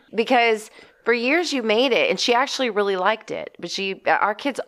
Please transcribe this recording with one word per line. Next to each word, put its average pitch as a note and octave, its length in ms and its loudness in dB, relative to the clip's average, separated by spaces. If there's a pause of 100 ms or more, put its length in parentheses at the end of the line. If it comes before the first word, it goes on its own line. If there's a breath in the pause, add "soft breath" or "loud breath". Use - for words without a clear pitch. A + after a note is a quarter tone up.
(160)
Because A#3 540 2 (360 loud breath)
for A3+ 80 2
years C#4+ 380 0
you C4 120 -2
made A3 280 2
it, D#3+ 200 4
and F#3 80 -2
she A#3+ 160 2
actually B3+ 340 -2
really G3+ 280 0
liked G#3+ 340 -2
it. E2 260 -10
But E3+ 140 -12
she, F#3+ 340 -8
our F#3+ 300 2
kids A#3+ 320 -6